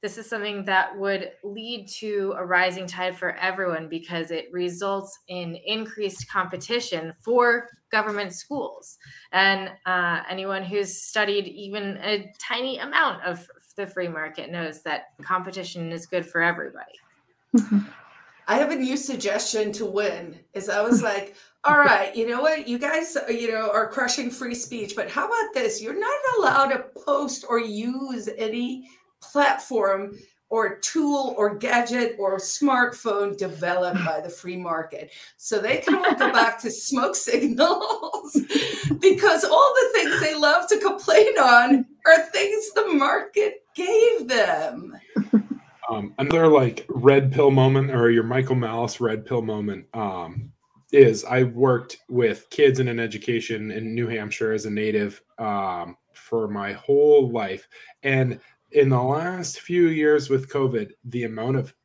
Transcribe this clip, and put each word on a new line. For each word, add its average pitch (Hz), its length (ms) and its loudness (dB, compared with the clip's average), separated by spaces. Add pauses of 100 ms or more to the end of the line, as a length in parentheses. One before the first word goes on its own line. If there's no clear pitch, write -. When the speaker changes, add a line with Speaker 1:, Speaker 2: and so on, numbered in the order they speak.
Speaker 1:
This 208 160 -8
is 220 100 -14
something 208 360 -8
that 196 300 0
would 196 360 -4 (120)
lead 214 440 -12 (100)
to 202 400 -4
a 185 80 -8
rising 180 400 0
tide 180 320 -6
for 180 200 -4
everyone 180 520 -4
because 165 400 -8
it 160 220 -8
results 180 680 -6 (100)
in 175 280 -10 (100)
increased 214 640 -8
competition 180 800 -6 (140)
for 240 440 2 (220)
government 208 420 -2
schools. - 680 -10 (320)
And, 190 400 0 (160)
uh, 175 420 0
anyone 190 340 -6
who's 190 380 -4
studied 202 460 -2
even 196 560 -10
a 208 360 -6
tiny 247 380 -6
amount 254 460 -2
of 175 240 -8 (300)
the 196 100 -8
free 180 200 -6
market 156 440 -10
knows 165 320 -10
that 151 220 -8 (180)
competition 180 680 -6
is 170 140 -10
good 175 200 -4
for 170 180 -4
everybody. 170 500 -4 (640)
Speaker 2:
Mm-hmm. 208 240 2 (680)
Speaker 3:
I 220 100 0
have 294 120 2
a 320 60 -4
new 262 200 -4
suggestion 208 800 -4
to 220 140 -8
win, 190 500 -4 (160)
is 196 160 -10
I 202 120 0
was 233 200 4
like, 202 340 -4 (320)
all 294 120 6
right, 214 360 4
you 226 100 -2
know 240 160 -2
what? 311 240 0
You 240 140 -4
guys, 311 380 -4
uh, - 120 -6
you 233 220 -2
know, 220 180 -2
are 220 200 0
crushing 247 420 -4
free 240 240 -8
speech, 220 400 -10
but 214 140 -4
how 359 160 -4
about 440 280 -2
this? 233 280 -2
You're 277 180 -8
not 508 380 -2
allowed 277 300 4
to - 180 -4 (180)
post 285 460 -2
or 233 100 2
use 233 800 -6
any 240 520 -6 (300)
platform 202 1000 -2 (300)
or 214 320 -2
tool 285 580 -2
or 208 180 0
gadget 240 600 -2
or 196 200 -2
smartphone 233 960 -2
developed 180 720 -2
by 160 160 -4
the 170 80 -10
free 180 260 -12
market. 160 560 -8 (240)
So - 240 -4
they 247 200 -2
can - 160 2
all 359 200 2
go - 160 0
back 233 300 2
to 226 100 -6
smoke 277 440 -4
signals 294 1160 0
<laughs> - 680 -2
because 381 420 4
all 554 320 6
the 508 180 4
things 359 280 0
they 311 140 -2
love 302 340 4
to 427 100 4
complain 427 580 4
on 247 480 6 (200)
are 320 220 10
things 403 440 -2
the 403 220 0
market 403 720 0 (100)
gave 427 540 4
them. 175 640 0 (960)
Speaker 4:
Um, 104 280 -6
another, 160 300 4
like, 131 400 4
red 135 460 4
pill 139 180 6
moment, 135 400 4
or 117 180 4
your 117 140 4
Michael 131 320 0
Malice 117 460 -2
red 107 240 -2
pill 123 160 -2
moment, 104 520 -6
um, 92 600 -8 (400)
is 117 320 8
I 127 180 2
worked 120 540 0 (100)
with 120 420 0
kids 135 300 4
in 127 80 0
an 120 100 -4
education 110 760 -4
in 110 220 -6
New 117 140 -2
Hampshire 110 460 -4
as 107 120 -4
a 110 60 -6
native, 104 500 -2 (160)
um, 95 600 -6 (160)
for 113 340 -4
my 101 240 -6
whole 143 580 6
life. 101 380 -6 (360)
And 135 360 2 (320)
in 143 160 6
the 127 140 4
last 170 580 -4
few 175 280 2
years 151 420 2
with 135 200 0
covid, 123 420 -2 (120)
the 120 220 -6
amount 113 320 -2
of - 160 -4 (120)